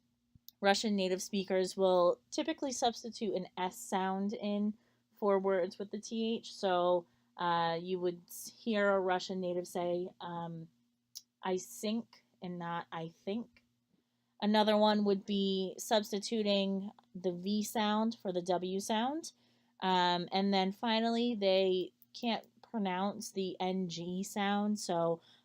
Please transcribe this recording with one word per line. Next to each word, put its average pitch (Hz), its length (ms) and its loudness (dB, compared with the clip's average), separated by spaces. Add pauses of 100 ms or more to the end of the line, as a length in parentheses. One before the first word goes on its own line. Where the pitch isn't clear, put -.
(600)
Russian 196 360 2
native 185 260 0
speakers 185 540 0
will 185 420 4 (120)
typically 311 420 -4
substitute 233 640 -4
an 185 120 -2 (100)
S 185 200 -4
sound 190 560 -2
in 208 420 -2 (440)
for 202 200 2
words 190 400 0
with 202 120 -10
the 226 80 -8
T 226 380 -4
H. - 160 -10
So, 180 520 2 (340)
uh, 170 420 2
you 180 200 -4
would 175 260 -2
s-, - 320 -14
hear 208 320 2
a 196 100 4
Russian 185 400 0
native 180 260 -2
say, 175 420 -2 (120)
um, 170 460 -10 (760)
I 190 160 -2
think 220 480 -6 (360)
and 180 160 -8
not 170 340 -6
I 165 200 -8 (120)
think. 226 220 -6 (960)
Another 214 340 4
one 214 280 6
would 196 200 2
be 190 540 0
substituting 202 1120 0 (240)
the 185 180 -2
V 190 300 -2
sound 214 580 0
for 190 120 -6
the 180 100 -2
W 185 380 0
sound. 247 520 -2 (480)
Um, 180 520 2
and 196 200 4
then 190 200 4
finally, 233 680 0
they 190 540 4 (260)
can't 226 240 -2 (280)
pronounce 196 600 -2
the 185 300 -4
N 185 280 -2
G 175 340 -6
sound. 202 560 0
So, 170 420 0 (240)